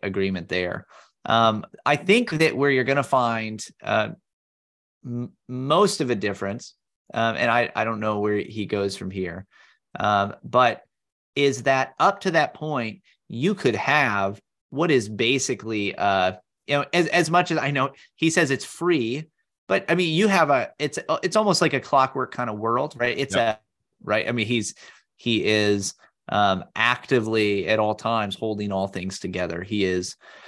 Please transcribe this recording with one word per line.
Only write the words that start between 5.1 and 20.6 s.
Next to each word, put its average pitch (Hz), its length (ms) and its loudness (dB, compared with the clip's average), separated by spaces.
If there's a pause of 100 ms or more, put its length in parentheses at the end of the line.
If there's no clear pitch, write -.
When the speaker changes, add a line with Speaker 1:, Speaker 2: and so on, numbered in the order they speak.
Speaker 1:
most 147 520 0
of 127 100 0
a 120 40 0
difference, 101 600 -6 (360)
um, 113 240 0
and 117 140 0
I, 120 240 0
I 110 80 0
don't 113 160 -4
know 107 220 -2
where 104 160 0
he 104 300 -6
goes 98 300 -2
from 92 140 -10
here, 92 360 -8 (520)
um, 104 360 0 (100)
but 123 380 2 (520)
is 131 300 0
that 131 340 0
up 190 220 2
to 190 120 -2
that 156 220 2
point, 131 460 -6 (260)
you 135 300 -2
could 123 180 0
have 107 680 0 (300)
what 160 200 0
is 117 180 2
basically, 110 880 -2
uh, 95 360 2 (340)
you 143 100 0
know, 143 160 -2
as, 170 160 2
as 165 220 2
much 175 200 2
as 160 80 0
I 135 120 -2
know 139 200 0 (260)
he 160 140 2
says 135 200 2
it's 131 140 -2
free, 156 600 -2 (420)
but, 190 200 0
I 170 60 2
mean, 175 200 2
you 202 140 4
have 170 220 4
a, 127 280 2